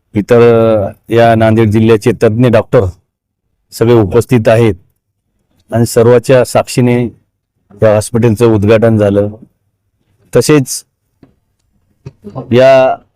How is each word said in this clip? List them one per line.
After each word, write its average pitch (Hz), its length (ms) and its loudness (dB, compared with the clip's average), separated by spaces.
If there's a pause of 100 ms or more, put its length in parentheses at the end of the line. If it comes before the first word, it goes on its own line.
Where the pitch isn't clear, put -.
(160)
इतर, 110 240 0
अ, 113 760 0
या 117 220 2
नांदेड 110 340 0
जिल्ह्याचे 110 420 0 (120)
तज्ञ 117 240 0
डॉक्टर 113 340 0 (880)
सगळे 117 220 -2
उपस्थित 113 540 0
आहेत 113 280 0 (960)
आणि 117 120 -2
सर्वांच्या 120 600 0
साक्षीने 123 600 -2 (800)
या 107 100 2
हॉस्पिटलचं 113 520 -2
उद्घाटन 110 520 0
झालं. 101 320 -2 (1080)
तसेच 139 500 -2 (1700)
या 131 460 2 (180)